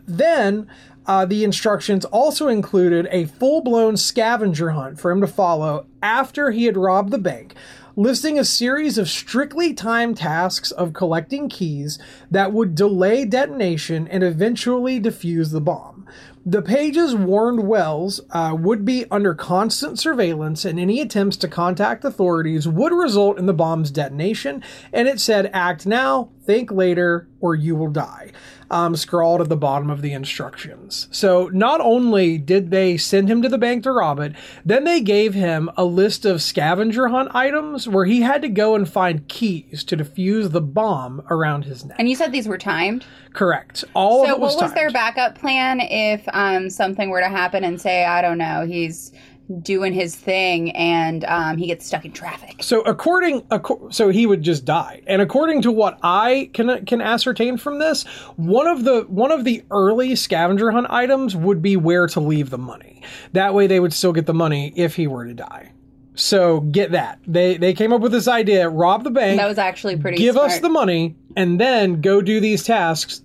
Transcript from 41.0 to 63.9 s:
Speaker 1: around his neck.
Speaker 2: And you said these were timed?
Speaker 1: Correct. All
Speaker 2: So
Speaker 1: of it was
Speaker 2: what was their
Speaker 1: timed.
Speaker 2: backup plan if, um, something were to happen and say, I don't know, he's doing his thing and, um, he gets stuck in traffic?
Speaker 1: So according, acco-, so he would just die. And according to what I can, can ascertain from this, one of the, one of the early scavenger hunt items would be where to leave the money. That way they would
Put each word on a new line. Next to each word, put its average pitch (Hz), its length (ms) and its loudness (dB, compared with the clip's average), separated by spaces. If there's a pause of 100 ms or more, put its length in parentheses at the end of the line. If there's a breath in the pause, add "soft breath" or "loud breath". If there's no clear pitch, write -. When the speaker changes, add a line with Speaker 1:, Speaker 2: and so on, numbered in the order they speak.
Speaker 1:
around 151 360 -2
his 131 200 -14
neck. 143 140 -18
Speaker 2:
And 240 100 0
you 254 60 0
said 285 160 -2
these 247 160 -4
were 202 120 -4
timed? 196 460 -2 (280 loud breath)
Speaker 1:
Correct. - 520 -2 (100)
All 220 300 4
Speaker 2:
So 277 80 4
Speaker 1:
of 269 60 0
it - 20 -4
was 285 140 2
Speaker 2:
what 330 100 0
was - 100 -4
their 311 160 0
Speaker 1:
timed. 233 40 -2
Speaker 2:
backup 233 440 -2
plan 262 420 0
if, 214 520 -2
um, 190 380 0
something 190 400 -2
were 185 100 0
to 180 80 2
happen 190 360 -2
and 175 160 -4
say, 180 260 0
I 175 160 2
don't 170 160 0
know, 160 280 -4
he's 165 460 -6 (500 loud breath)
doing 190 300 -2
his 175 240 -4
thing 185 560 -2
and, 165 540 0
um, 165 320 -2
he 175 80 -4
gets 170 200 -6
stuck 160 200 -6
in 156 60 -18
traffic? - 500 -16
Speaker 1:
So 226 200 2
according, 320 600 0
acco-, - 500 -4
so 214 160 2
he 202 180 4
would 196 160 4
just 151 220 0
die. 147 420 -2
And 190 140 2
according 285 420 2
to 233 100 2
what 214 300 2
I 233 520 2
can, 240 320 0
can 233 160 -2
ascertain 233 560 0
from 285 200 -6
this, 311 260 0 (320 loud breath)
one 196 300 2
of 311 180 0
the, 240 240 4
one 214 240 0
of 285 120 0
the 226 260 0
early 226 460 2
scavenger 196 540 2
hunt 240 180 0
items 247 480 0
would 170 240 2
be 196 160 2
where 175 320 4
to 165 120 -4
leave 147 280 0
the 127 100 -8
money. - 440 -16 (320 loud breath)
That 190 200 2
way 202 120 6
they 185 140 4
would 175 120 2